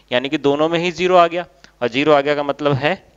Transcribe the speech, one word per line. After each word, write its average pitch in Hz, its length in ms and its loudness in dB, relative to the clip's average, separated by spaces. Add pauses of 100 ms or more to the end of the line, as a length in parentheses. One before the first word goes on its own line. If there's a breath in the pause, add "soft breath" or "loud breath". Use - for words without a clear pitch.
(120 soft breath)
यानी 127 180 -2
कि 151 100 -2
दोनों 143 300 0
में 170 100 -2
ही 175 120 -4
ज़ीरो 175 260 0
आ 170 100 6
गया, 170 180 -6 (360 soft breath)
और 123 80 -2
ज़ीरो 143 240 2
आ 143 80 4
गया 143 140 0
का 147 80 -2
मतलब 143 320 -2
है 147 200 -2 (220)